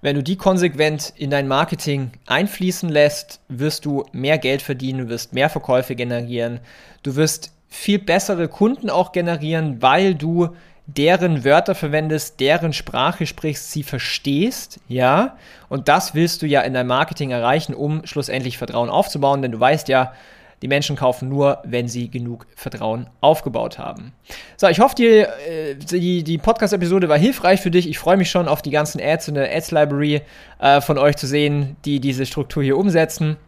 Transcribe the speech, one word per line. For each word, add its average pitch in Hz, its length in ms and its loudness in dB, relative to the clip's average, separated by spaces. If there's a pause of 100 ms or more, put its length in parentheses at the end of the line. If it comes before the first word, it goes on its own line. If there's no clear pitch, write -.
wenn 143 140 -2
du 143 80 -2
die 170 140 -2
konsequent 156 800 0
in 143 140 -6
dein 139 180 -2
Marketing 139 640 -2 (140)
einfließen 180 640 -2
lässt, 147 600 2
wirst 139 360 -4
du 139 280 -2
mehr 139 260 0
Geld 135 240 0
verdienen, 131 380 -6
du 120 80 -8
wirst 117 240 -8
mehr 135 180 2
Verkäufe 131 460 0
generieren, 120 640 -4 (420)
du 135 140 -4
wirst - 360 -2 (160)
viel - 300 -2
bessere 185 480 0
Kunden 220 440 0
auch 175 200 0
generieren, 160 720 -2
weil 175 320 4
du 165 360 0 (360)
deren 160 580 2
Wörter 170 300 4
verwendest, 156 640 -2
deren 156 340 2
Sprache 147 540 -2
sprichst, - 460 -8
sie 151 100 -6
verstehst, - 1040 -4
ja, 127 500 2 (320)
und 139 200 -4
das 165 260 2
willst 165 280 0
du 160 40 -4
ja 139 140 4
in 131 140 -2
deinem 123 140 0
Marketing 135 440 -2
erreichen, 123 420 0
um 151 320 -4
schlussendlich 127 500 -6
Vertrauen 120 340 -4
aufzubauen, 139 520 0
denn 127 80 -2
du 113 80 -8
weißt 139 300 2
ja, 131 240 2 (500)
die 127 60 -8
Menschen 143 280 -2
kaufen 131 320 0
nur, 139 360 2
wenn 120 220 -4
sie 120 240 -8
genug 120 360 -10 (100)
Vertrauen 117 540 -8 (100)
aufgebaut 139 580 0
haben. - 360 -14 (420)
So, 196 120 4
ich 165 120 4
hoffe, 269 140 4
die, 247 100 2
äh, 160 680 2
die, 170 500 -2
die 160 140 -2
Podcast-Episode 185 720 2
war 147 80 6
hilfreich 190 420 4
für 180 100 -2
dich. 175 160 2
Ich 147 120 -6
freue 180 180 4
mich 185 140 2
schon 175 180 0
auf 147 140 0
die 147 80 -6
ganzen 151 280 0
Ads 156 300 -2
in 147 60 -6
der 139 200 -2
Ads-Library, 147 680 0 (360)
äh, 139 220 6
von - 160 -2
euch 143 200 4
zu 143 100 -8
sehen, 147 580 0
die 143 160 -2
diese 135 240 -2
Struktur 143 380 -4
hier 135 160 2
umsetzen. 160 580 0 (120)